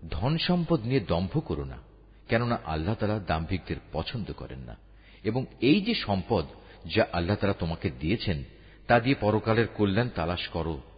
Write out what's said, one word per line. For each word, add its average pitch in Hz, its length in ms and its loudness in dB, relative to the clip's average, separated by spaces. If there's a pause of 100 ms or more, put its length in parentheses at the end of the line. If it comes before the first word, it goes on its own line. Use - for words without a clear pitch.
ধন 120 280 0
সম্পদ 170 480 2
নিয়ে 127 140 2
দম্ভ 90 460 0
করো 71 180 -4
না, 67 140 -10 (520)
কেননা 120 360 2
আল্লাহ 80 300 -2
তাআলা 107 240 0
দাম্ভিকদের 85 560 -2 (160)
পছন্দ - 420 -6
করেন 65 260 -12
না, 57 180 -14 (460)
এবং 117 220 -2 (160)
এই 156 200 6
যে 220 140 0
সম্পদ 95 500 0 (500)
যা 110 180 4
আল্লাহ 87 220 2
তাআলা 98 180 0
তোমাকে 85 360 -2 (100)
দিয়েছেন, 80 440 0 (440)
তা 120 120 6
দিয়ে 127 200 2
পরকালের 107 480 4
কল্যাণ 104 480 2
তালাশ 87 320 -2
করো 80 340 -4 (160)